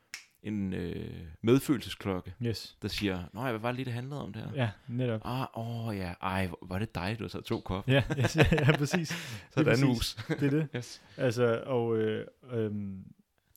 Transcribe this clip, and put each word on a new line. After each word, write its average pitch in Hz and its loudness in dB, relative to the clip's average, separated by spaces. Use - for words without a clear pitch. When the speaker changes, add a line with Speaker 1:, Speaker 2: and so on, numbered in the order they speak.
Speaker 1:
en, 101 -2
øh, 82 -6
medfølelsesklokke, 104 2
Speaker 2:
Yes. - -4
Speaker 1:
der 107 -4
siger, 92 0
"Nå 117 -6
ja, 131 -2
hvad 110 -2
var 117 -2
det 123 -2
lige, 131 -6
det 123 -6
handlede 131 -6
om, 107 -8
det 110 -8
her?" 101 -8
Speaker 2:
Ja, 117 2
netop. 120 0
Speaker 1:
"Ah, 127 -2
åh 113 -4
ja, 90 -4
ej, 95 0
hvor, 85 -6
hvor 90 -6
er 95 -2
det 110 -4
dejligt, 98 -2
du 104 -6
har 92 -6
taget - -8
to 110 -2
kopper." 98 0
Speaker 2:
Ja, 135 6
yes, 127 2
<laughs> 156 6
ja, 151 6
præcis. 147 0
Speaker 1:
<laughs> 143 -10
Sådan 147 6
Speaker 2:
Ja, - 6
præcis. 131 6
Speaker 1:
hus. 117 2
Speaker 2:
Det 160 -2
er 143 4
det. 151 2
Speaker 1:
<laughs> - -8
Yes. - -8
Speaker 2:
Altså, 120 4
og, 117 2
øh, 110 0
øhm, 104 -2